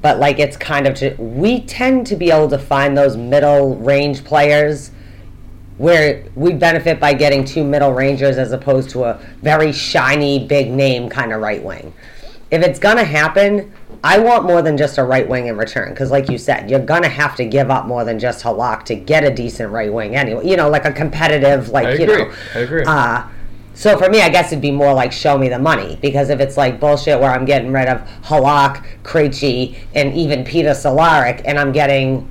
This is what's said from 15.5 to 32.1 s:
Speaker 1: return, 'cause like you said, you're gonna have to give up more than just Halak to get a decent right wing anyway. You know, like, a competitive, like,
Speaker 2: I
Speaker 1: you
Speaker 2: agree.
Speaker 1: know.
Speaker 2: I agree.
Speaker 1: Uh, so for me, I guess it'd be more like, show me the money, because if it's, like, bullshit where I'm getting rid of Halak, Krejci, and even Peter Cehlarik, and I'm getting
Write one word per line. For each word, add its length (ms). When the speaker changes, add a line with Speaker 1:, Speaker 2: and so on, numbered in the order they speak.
Speaker 1:
return, 380
'cause 160
like 180
you 80
said, 320
you're 120
gonna 280
have 280
to 80
give 260
up 160
more 180
than 140
just 260
Halak 400
to 100
get 300
a 60
decent 420
right 200
wing 220
anyway. 320
You 100
know, 120
like, 160
a 80
competitive, 800
like, 160
Speaker 2:
I 80
Speaker 1:
you 100
Speaker 2:
agree. 140
Speaker 1:
know. 100
Speaker 2:
I 40
agree. 280
Speaker 1:
Uh, 360
so 220
for 140
me, 100
I 80
guess 240
it'd 80
be 120
more 200
like, 200
show 260
me 100
the 100
money, 440
because 260
if 120
it's, 180
like, 220
bullshit 380
where 120
I'm 160
getting 260
rid 160
of 140
Halak, 560
Krejci, 680
and 200
even 300
Peter 280
Cehlarik, 720
and 120
I'm 140
getting 580